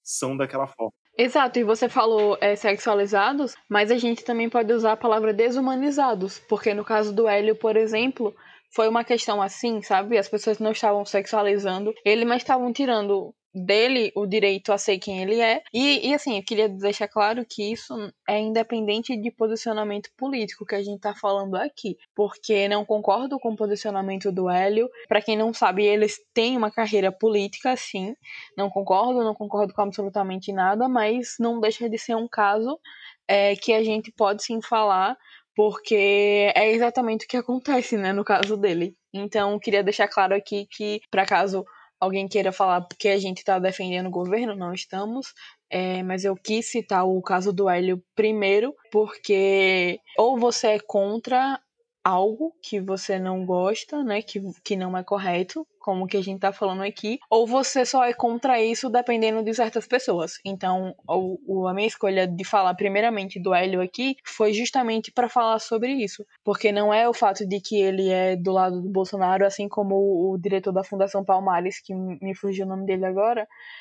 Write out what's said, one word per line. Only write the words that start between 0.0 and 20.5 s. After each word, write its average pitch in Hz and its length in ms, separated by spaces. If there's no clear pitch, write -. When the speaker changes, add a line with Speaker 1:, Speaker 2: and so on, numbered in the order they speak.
Speaker 1:
são 135 340
daquela 135 320
forma. 113 240
Speaker 2:
Exato, 254 400
e 240 60
você 220 240
falou, 220 520
é, 208 140
sexualizados, 208 1000
mas 208 220
a 247 80
gente 233 260
também 233 240
pode 226 240
usar 220 200
a 220 40
palavra 220 360
desumanizados, 254 1040
porque 208 240
no 208 120
caso 214 280
do 226 140
Hélio, 208 300
por 214 200
exemplo, 220 580
foi 220 160
uma 220 160
questão 226 360
assim, 214 420
sabe? 208 360
As 196 100
pessoas 208 300
não 220 140
estavam 202 320
sexualizando 202 880
ele, 220 200
mas 240 180
estavam 254 300
tirando 208 600
dele 220 560
o 202 120
direito 196 440
a 202 60
ser 202 220
quem 190 240
ele 214 180
é. 226 220
E, 262 380
e - 20
assim, 285 240
eu 196 60
queria 214 260
deixar 202 400
claro 220 400
que 208 240
isso 233 220
é 208 100
independente 220 800
de 220 140
posicionamento 214 840
político 240 520